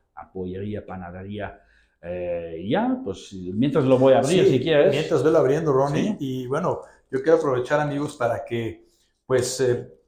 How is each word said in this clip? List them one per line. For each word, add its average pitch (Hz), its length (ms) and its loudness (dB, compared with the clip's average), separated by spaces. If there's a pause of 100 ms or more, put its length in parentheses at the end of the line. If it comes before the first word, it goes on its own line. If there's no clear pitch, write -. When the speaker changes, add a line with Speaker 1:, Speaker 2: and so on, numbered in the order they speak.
(160)
Speaker 1:
a 80 160 -20
pollería, 95 540 -10
panadería. 92 720 -12 (420)
Eh, 90 640 -8
y 98 60 -6
ya, 240 340 0
pues, - 300 -10 (200)
mientras 139 300 0
lo 131 140 4
voy 131 160 6
a 123 60 6
abrir, 156 260 4
Speaker 2:
Sí, - 40 6
Speaker 1:
si 135 120 4
quieres. 147 320 4
Speaker 2:
mientras 147 300 0
velo 160 160 4
abriendo, 147 340 2
Ronnie. 147 460 0
Speaker 1:
Sí. 131 240 -6
Speaker 2:
Y 123 40 -10
bueno, 143 340 -4 (280)
yo 131 120 -4
quiero 160 160 6
aprovechar, 143 420 0
amigos, 143 380 -4
para 117 260 -2
que, 113 460 -8 (360)
pues, 127 360 0
eh, 120 280 0 (180)